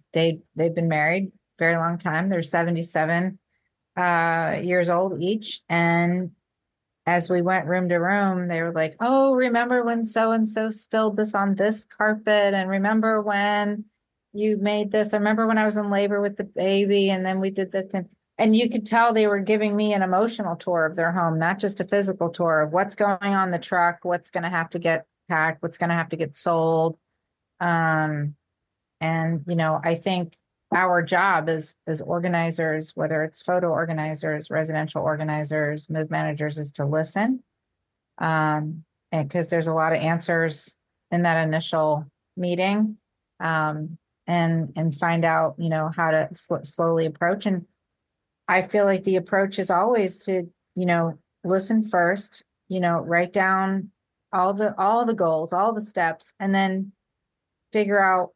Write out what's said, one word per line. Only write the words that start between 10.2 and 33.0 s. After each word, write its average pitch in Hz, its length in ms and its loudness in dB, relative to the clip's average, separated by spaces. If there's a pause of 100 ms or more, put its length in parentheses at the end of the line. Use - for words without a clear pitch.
spilled 220 460 -2
this 214 180 -2
on 196 200 0
this 208 300 0
carpet? 208 720 2
And 190 140 0
remember 214 540 2
when 208 640 0 (480)
you 208 260 0
made 208 340 0
this? 214 200 2
I 214 40 2
remember 214 300 2
when 220 120 2
I 214 80 4
was 208 100 0
in 208 140 -2
labor 202 300 2
with 202 160 -2
the - 80 -6
baby 196 680 2
and 185 160 0
then 190 140 0
we 190 100 0
did 190 220 -4
this." 190 220 -4
And, 185 120 -4 (320)
and 214 160 6
you 233 160 4
could 226 160 -4
tell 233 260 4
they 214 140 4
were 202 140 2
giving 208 360 0
me 208 160 0
an 196 100 2
emotional 185 540 0
tour 170 300 0
of 160 100 -6
their 165 160 0
home, 165 260 0
not 175 200 0
just 196 220 -4
a - 40 -4
physical 196 460 0
tour 165 300 2
of 151 120 0
what's 196 220 0
going 202 280 0
on 196 260 2
in - 20 -4
the 170 80 -2
truck, 175 440 0
what's 175 280 -4
gonna 175 200 -4
have 165 200 -2
to 175 80 -8
get 165 280 0 (220)
packed, 160 340 0
what's 170 160 -8
gonna 170 180 0
have 165 140 -4
to 165 60 -4
get 156 200 -6
sold. 165 640 0 (640)
Um, 156 720 0 (640)
and, 160 480 -2
you 170 80 -2
know, 160 260 0
I 165 120 0
think 175 420 -4 (360)
our 180 300 2
job 170 460 2
as, 160 280 -4 (100)
as 156 140 -4
organizers, 165 920 -2
whether 156 300 -2